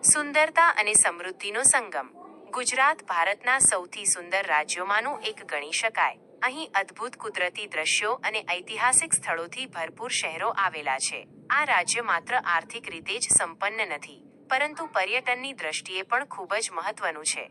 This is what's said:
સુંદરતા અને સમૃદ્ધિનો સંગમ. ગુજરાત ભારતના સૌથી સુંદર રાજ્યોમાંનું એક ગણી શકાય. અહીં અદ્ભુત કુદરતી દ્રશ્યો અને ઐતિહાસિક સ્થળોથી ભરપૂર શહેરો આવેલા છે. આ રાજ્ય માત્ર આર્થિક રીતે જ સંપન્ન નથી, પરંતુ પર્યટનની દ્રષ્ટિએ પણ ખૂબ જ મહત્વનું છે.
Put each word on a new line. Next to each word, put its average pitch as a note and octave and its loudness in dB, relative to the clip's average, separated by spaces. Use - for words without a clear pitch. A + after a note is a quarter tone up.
સુંદરતા D4+ 6
અને G#3+ 2
સમૃદ્ધિનો F#3+ 2
સંગમ. F#3 2
ગુજરાત C4 2
ભારતના G3 0
સૌથી G3+ 2
સુંદર F#3 0
રાજ્યોમાંનું F#3+ 0
એક - -8
ગણી D3 -6
શકાય. F3 0
અહીં C4 -2
અદ્ભુત G3 -4
કુદરતી G#3 -4
દ્રશ્યો D#3+ 0
અને G#3+ -2
ઐતિહાસિક A3+ 2
સ્થળોથી F3 -4
ભરપૂર E3+ -8
શહેરો F3+ -2
આવેલા D#3 -2
છે. C3+ -6
આ D4 2
રાજ્ય A3 0
માત્ર G3 0
આર્થિક F3 -2
રીતે E3 -8
જ B3 -2
સંપન્ન G3+ 2
નથી, D3 -10
પરંતુ D4 0
પર્યટનની B3 -2
દ્રષ્ટિએ F3+ -6
પણ A#3+ 0
ખૂબ F#3+ -6
જ A3 -2
મહત્વનું F3 -4
છે. C3 -4